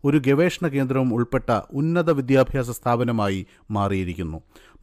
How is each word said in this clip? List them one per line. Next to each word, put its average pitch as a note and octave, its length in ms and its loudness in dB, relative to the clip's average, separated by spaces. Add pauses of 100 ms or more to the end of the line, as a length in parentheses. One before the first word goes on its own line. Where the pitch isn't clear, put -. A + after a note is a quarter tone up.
ഒരു C#3+ 140 2
ഗവേഷണ D3 500 2
കേന്ദ്രവും C3 460 0
ഉൾപ്പെട്ട A#2+ 360 -2 (240)
ഉന്നത D#3+ 380 0
വിദ്യാഭ്യാസ C3 600 2
സ്ഥാപനമായി A#2 720 -2 (300)
മാറിയിരിക്കുന്നു. F#2 680 -2 (460)